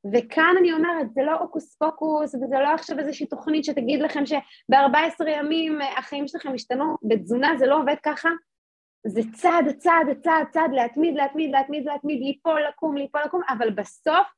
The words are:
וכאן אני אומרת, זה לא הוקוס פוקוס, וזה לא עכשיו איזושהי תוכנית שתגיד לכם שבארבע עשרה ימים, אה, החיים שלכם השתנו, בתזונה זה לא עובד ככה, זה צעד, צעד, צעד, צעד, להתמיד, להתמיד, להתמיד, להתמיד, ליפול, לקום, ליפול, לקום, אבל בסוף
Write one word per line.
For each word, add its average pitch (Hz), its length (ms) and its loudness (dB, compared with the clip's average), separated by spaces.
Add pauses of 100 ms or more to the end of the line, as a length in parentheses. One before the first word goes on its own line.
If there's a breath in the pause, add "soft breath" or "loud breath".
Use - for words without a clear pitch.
(120)
וכאן 311 460 4
אני 349 140 4
אומרת, 320 420 -2
זה 269 80 0
לא 302 180 0
הוקוס 330 360 -8
פוקוס, 311 580 -2
וזה 262 240 -4
לא 277 100 2
עכשיו 320 300 -2
איזושהי 294 280 -6
תוכנית 311 380 -2
שתגיד 269 360 -2
לכם 302 260 -2
שבארבע 269 720 2
עשרה 320 320 -2
ימים, 302 520 -2
אה, 269 160 -4
החיים 285 300 -8
שלכם 277 260 -8
השתנו, 262 480 -4
בתזונה 226 560 0
זה 254 80 4
לא 294 140 4
עובד 285 220 0
ככה, 302 260 -2 (760)
זה 208 140 -2 (140)
צעד, 339 340 2 (100)
צעד, 330 280 4 (160)
צעד, 320 280 2
צעד, 320 220 0
להתמיד, 269 440 0
להתמיד, 294 380 -2
להתמיד, 277 320 0
להתמיד, 285 340 -4
ליפול, 302 480 -2
לקום, 294 280 -4
ליפול, 285 280 -4
לקום, 349 240 -2
אבל 226 220 0
בסוף 311 560 0 (120)